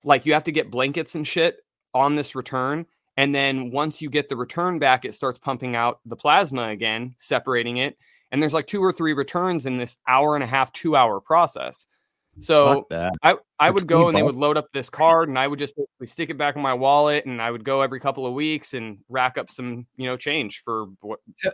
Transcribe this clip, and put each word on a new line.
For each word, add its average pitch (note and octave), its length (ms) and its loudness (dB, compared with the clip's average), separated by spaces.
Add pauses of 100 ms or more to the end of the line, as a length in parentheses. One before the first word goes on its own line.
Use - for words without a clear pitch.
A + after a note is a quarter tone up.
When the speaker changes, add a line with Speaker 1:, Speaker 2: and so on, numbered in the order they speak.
Speaker 1:
Like, C#3+ 240 2
you D3+ 60 2
have D3+ 120 0
to E3 80 -6
get C#3 180 -2
blankets C3+ 440 -4
and D3+ 120 -6
shit E3 320 -2 (360)
on C#3+ 220 2
this - 180 -6
return. C3+ 520 -4 (300)
And C#3+ 180 2
then C3+ 360 0
once D3 320 -4
you D3 80 -8
get C#3+ 180 -2
the C3 80 -6
return E3+ 440 -4
back, B2+ 240 4
it A2+ 100 -8
starts B2+ 240 -4
pumping B2+ 380 -6
out A#2 280 0
the A#2 120 -12
plasma C#3+ 520 2
again, A2+ 500 -4
separating B2 580 -2
it. C3+ 200 -2 (360)
And C#3+ 100 0
there's, D3 120 0
like, D#3 120 0
two G3+ 160 -2
or F#3 100 2
three D#3+ 200 -2
returns D#3 520 -2
in B2+ 140 -4
this B2 180 -8 (120)
hour C#3+ 260 4
and C#3+ 80 -2
a B2 60 -4
half, C3 240 0
two D#3 240 0
hour A2 240 4
process. D#3 680 0 (540)
So C#3+ 340 6
Speaker 2:
Fuck - 140 -2
that. E2+ 240 -2 (100)
Speaker 1:
I, E3 140 6 (240)
I E3 100 6
Speaker 2:
For F#3 40 -2
Speaker 1:
would F#3 120 -2
go E3 140 4
Speaker 2:
twenty E3+ 80 6
Speaker 1:
and D3+ 100 2
they D3+ 60 4
would C#3 100 0
Speaker 2:
bucks? B2+ 60 -8
Speaker 1:
load D3 160 2
up D3+ 160 -2
this C3+ 180 -6
card E3 380 4
and C3 100 -2
I C3+ 80 2
would C#3+ 140 -4
just C3+ 160 -8
basically C3+ 320 -10
stick D#3+ 220 -8
it D3 60 -8
back C#3+ 200 -2
in D3 60 -6
my C3 120 0
wallet C#3+ 520 2
and A#2+ 140 -8
I A#2 120 -2
would A2+ 120 -10
go C3+ 160 0
every C3 200 -2
couple C3+ 260 -4
of B2 80 -6
weeks D3+ 400 -4
and A2 240 -10 (100)
rack B2+ 300 0
up A2+ 120 -8
some, B2 360 -10 (100)
you B2+ 100 -8
know, B2+ 100 -4
change C#3+ 480 -6
for A2 220 -6 (140)
what G#2 200 -12 (240)
Speaker 2:
Yeah. F#3+ 100 -2